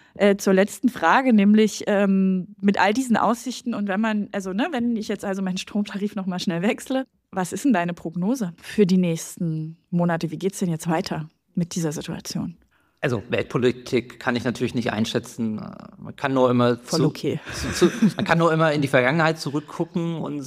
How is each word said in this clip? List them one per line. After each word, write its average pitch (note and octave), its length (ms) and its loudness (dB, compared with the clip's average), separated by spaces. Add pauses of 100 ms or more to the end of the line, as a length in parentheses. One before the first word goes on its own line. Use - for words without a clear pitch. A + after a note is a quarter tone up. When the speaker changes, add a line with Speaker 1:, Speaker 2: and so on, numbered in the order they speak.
(140)
Speaker 1:
äh, G3+ 220 4
zur G3 180 2
letzten G3+ 340 2
Frage, A#3 440 4
nämlich, G#3 540 4
ähm, F#3+ 760 2
mit G3+ 200 2
all G3 120 4
diesen A#3+ 240 2
Aussichten A#3 580 -2
und G#3 120 -4
wenn F#3+ 140 -2
man, G#3+ 320 -2
also, F#3+ 200 -6
ne, B3 200 -2
wenn A#3+ 240 -2
ich G#3+ 120 -6
jetzt G#3 160 -6
also G3 180 -4
meinen F#3 160 -4
Stromtarif G#3 580 -4
noch F#3 100 -6
mal F#3 120 -4
schnell E3+ 240 -2
wechsle, C4 440 -2 (240)
was F3+ 220 -4
ist - 140 -4
denn B3+ 80 4
deine F3 180 0
Prognose F3 640 -4
für - 300 2
die F#3 100 4
nächsten E3 800 -2 (140)
Monate? E3+ 400 0
Wie D#3+ 80 -8
geht's F#3 200 -4
denn F3+ 120 -2
jetzt D#3+ 180 -4
weiter D#3+ 400 -4 (260)
mit E3+ 200 -2
dieser E3 180 -2
Situation? - 640 -8 (460)
Speaker 2:
Also A#2+ 260 -2
Weltpolitik A#2 880 -2
kann A#2+ 180 -2
ich A2 80 -4
natürlich A#2+ 300 -2
nicht A#2+ 160 -2
einschätzen. A2 640 -4 (420)
Man - 180 -16
kann C3+ 160 -4
nur B2+ 180 4
immer B2 280 4
Speaker 1:
Voll - 220 -4
Speaker 2:
zu-, D#3 60 4
Speaker 1:
okay. D3 340 -4 (120)
Speaker 2:
zu-, - 360 2
zu-, - 20 4 (260)
man - 80 -2
kann E3 140 2
nur E3 140 4
immer D#3+ 200 4
in D3+ 80 0
die C3+ 80 0
Vergangenheit D#3 500 2
zurückgucken E3 800 -4
und C#3+ 300 -8